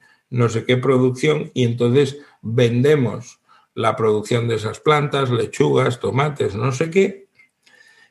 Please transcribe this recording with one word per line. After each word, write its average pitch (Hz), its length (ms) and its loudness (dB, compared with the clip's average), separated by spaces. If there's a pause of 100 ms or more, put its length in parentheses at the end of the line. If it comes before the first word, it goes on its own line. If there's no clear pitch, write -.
(300)
no 120 180 2
sé 113 160 -4
qué 127 120 2
producción 135 800 0
y 127 100 0
entonces 120 540 0 (240)
vendemos 120 960 0 (340)
la 110 220 0
producción 113 520 0
de 113 80 -2
esas 107 240 -6
plantas, 143 500 0
lechugas, 127 720 0
tomates, 123 540 -2
no 120 180 -2
sé 160 180 -4
qué. 190 380 0 (840)